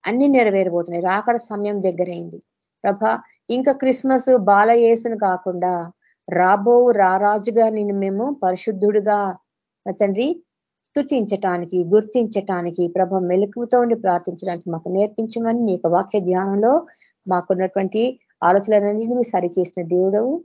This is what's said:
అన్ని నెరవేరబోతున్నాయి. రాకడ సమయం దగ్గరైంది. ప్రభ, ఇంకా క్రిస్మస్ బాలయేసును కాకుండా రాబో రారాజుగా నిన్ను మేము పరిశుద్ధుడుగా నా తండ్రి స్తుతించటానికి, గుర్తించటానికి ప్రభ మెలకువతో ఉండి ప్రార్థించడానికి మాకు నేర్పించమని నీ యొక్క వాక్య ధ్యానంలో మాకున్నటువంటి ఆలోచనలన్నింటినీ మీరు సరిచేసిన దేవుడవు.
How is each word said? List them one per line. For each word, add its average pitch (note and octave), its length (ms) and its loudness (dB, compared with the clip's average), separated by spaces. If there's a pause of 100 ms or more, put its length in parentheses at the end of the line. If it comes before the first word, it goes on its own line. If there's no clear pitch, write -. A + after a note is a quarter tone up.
అన్ని B3+ 260 2
నెరవేరబోతున్నాయి. F3+ 720 0
రాకడ G#3+ 260 0 (140)
సమయం G#3 280 -6 (100)
దగ్గరైంది. E3+ 520 -6 (440)
ప్రభ, G3+ 180 -2 (540)
ఇంకా C4 160 0 (100)
క్రిస్మస్ C4 500 0 (180)
బాలయేసును A#3 680 4 (100)
కాకుండా F3+ 460 -2 (540)
రాబో G3 480 2 (280)
రారాజుగా G#3 640 2 (120)
నిన్ను G3+ 260 -2
మేము G3 220 -2 (180)
పరిశుద్ధుడుగా G3+ 760 0 (680)
నా G3+ 60 -6 (100)
తండ్రి G3+ 260 0 (600)
స్తుతించటానికి, G3 920 -2 (160)
గుర్తించటానికి G3 920 -2 (120)
ప్రభ F#3+ 240 0 (100)
మెలకువతో G#3 540 0
ఉండి A#3 200 2
ప్రార్థించడానికి F3 680 -4
మాకు E3 220 -8
నేర్పించమని A3+ 720 -2
నీ F#3 80 0
యొక్క - 200 -2
వాక్య G3 240 0 (100)
ధ్యానంలో G3 440 0 (580)
మాకున్నటువంటి F#3+ 680 -2 (460)
ఆలోచనలన్నింటినీ G#3 720 2
మీరు A#3+ 160 -2
సరిచేసిన F3 460 -2 (120)
దేవుడవు. G3+ 380 0 (140)